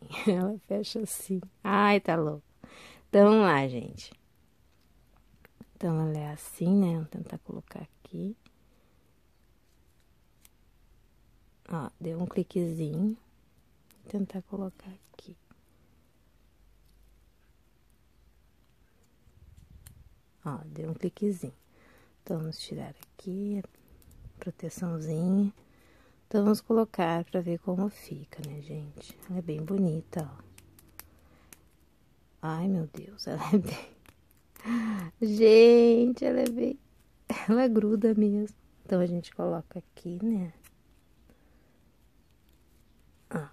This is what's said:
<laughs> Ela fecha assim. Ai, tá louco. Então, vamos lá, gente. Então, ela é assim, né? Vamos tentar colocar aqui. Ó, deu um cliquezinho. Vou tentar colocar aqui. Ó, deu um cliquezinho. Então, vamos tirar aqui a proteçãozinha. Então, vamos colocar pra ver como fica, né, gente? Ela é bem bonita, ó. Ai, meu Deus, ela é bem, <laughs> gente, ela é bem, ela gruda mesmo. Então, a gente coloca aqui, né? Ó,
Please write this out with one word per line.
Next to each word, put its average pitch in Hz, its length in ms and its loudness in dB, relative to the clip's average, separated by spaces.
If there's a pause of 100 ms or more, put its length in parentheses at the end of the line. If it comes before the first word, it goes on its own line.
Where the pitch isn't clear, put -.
(120)
<laughs> - 140 -8
Ela 190 400 0
fecha 208 340 -6
assim. 190 400 -6 (220)
Ai, 202 380 4
tá 165 160 0
louco. 151 260 -2 (680)
Então, 202 220 10
vamos 214 160 6
lá, 139 220 4
gente. - 440 -10 (1600)
Então, 165 240 -2
ela 156 180 -2
é 151 140 -8
assim, - 360 -6
né? 190 260 4
Vamos 160 140 -6
tentar - 300 -12
colocar - 420 -14
aqui. 175 560 -12 (3250)
Ó, 156 200 -10 (100)
deu 165 200 -8
um 180 60 -6
cliquezinho. 170 880 -4 (880)
Vou - 80 -20
tentar 196 320 -8
colocar 196 480 -12 (220)
aqui. - 240 -20 (4000)
Ó, 143 220 -8
deu 156 240 -10
um 165 40 -6
cliquezinho. 180 600 -6 (680)
Então, 170 140 -6
vamos 160 200 -8
tirar 147 360 -12 (240)
aqui 202 440 -6
a - 760 -20
proteçãozinha. 170 1120 -2 (720)
Então, 208 160 0
vamos 208 200 2
colocar 180 640 0
pra 185 160 -2
ver 170 160 -4
como 185 320 -2
fica, - 580 -16
né, 143 140 -12
gente? 147 520 -14 (140)
Ela 185 120 -6
é - 20 -4
bem 156 200 -6
bonita, 165 640 -2
ó. - 160 -18 (2000)
Ai, 160 260 -4
meu 180 200 0
Deus, - 400 -14
ela 147 160 -6 (100)
é 208 60 8
bem, - 320 -6 (1300)
<laughs> - 0 -
gente, 233 1040 8
ela 254 160 0
é 240 80 2
bem, 240 300 -4 (680)
ela 247 220 4
gruda 220 460 2
mesmo. 208 420 2 (300)
Então, 185 140 2
a 180 60 2
gente 175 280 -6
coloca 175 440 -6
aqui, 175 460 -12
né? 190 300 -2 (2750)
Ó, 151 180 -6